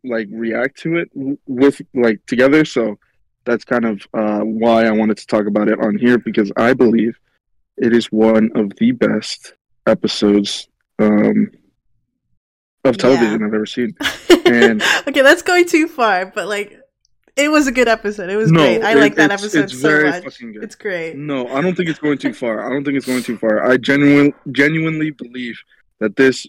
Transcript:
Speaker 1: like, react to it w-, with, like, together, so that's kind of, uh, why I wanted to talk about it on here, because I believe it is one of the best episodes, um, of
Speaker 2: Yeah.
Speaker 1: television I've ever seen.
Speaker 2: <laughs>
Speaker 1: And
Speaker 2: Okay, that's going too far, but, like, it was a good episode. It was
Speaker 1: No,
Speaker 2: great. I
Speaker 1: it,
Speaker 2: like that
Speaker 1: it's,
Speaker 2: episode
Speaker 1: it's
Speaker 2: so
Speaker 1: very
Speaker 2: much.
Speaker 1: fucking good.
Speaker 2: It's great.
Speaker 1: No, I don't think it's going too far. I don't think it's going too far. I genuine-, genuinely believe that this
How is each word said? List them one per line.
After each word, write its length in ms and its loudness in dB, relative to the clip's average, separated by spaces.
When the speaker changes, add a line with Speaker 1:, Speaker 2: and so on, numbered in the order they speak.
Speaker 1:
like, 260 -6
react 500 -6
to 160 -4
it 180 -6
w-, 320 -8
with, 340 0
like, 320 -2
together, 400 2
so 320 -4
that's 200 -2
kind 220 -2
of, 160 -6
uh, 260 -2
why 440 2
I 60 2
wanted 280 0
to 80 -20
talk 200 0
about 220 0
it 120 0
on 180 -2
here, 200 4
because 380 -2
I 180 2
believe 440 2
it 160 2
is 180 2
one 420 2
of 220 -2
the 160 2
best 600 -4
episodes, 840 0
um, 520 2
of 120 2
Speaker 2:
Yeah. 60 -4
Speaker 1:
television 420 2
I've 100 -4
ever 120 -4
seen. 340 -6
Speaker 2:
<laughs> 60 -8
Speaker 1:
And 380 4
Speaker 2:
Okay, 140 0
that's 200 6
going 240 2
too 220 0
far, 380 0
but, 220 -8
like, 300 -8
it 140 2
was 180 4
a 40 -4
good 160 2
episode. 400 -4
It 80 -4
was 160 0
Speaker 1:
No, 80 6
Speaker 2:
great. 220 2
I 100 0
Speaker 1:
it, 60 4
Speaker 2:
like 160 4
that 160 2
Speaker 1:
it's, 140 -4
Speaker 2:
episode 200 0
Speaker 1:
it's 160 -10
Speaker 2:
so 80 0
Speaker 1:
very 220 2
Speaker 2:
much. 140 -8
Speaker 1:
fucking 280 -16
good. 120 -14
Speaker 2:
It's 100 -20
great. 420 -10
Speaker 1:
No, 320 -8
I 140 -4
don't 140 -2
think 120 -4
it's 120 -8
going 180 -2
too 160 -6
far. 320 -6
I 20 -8
don't 160 -6
think 140 -4
it's 80 -8
going 160 -4
too 160 -8
far. 260 0
I 140 4
genuine-, 560 4
genuinely 640 -2
believe 440 -14
that 160 -2
this 320 2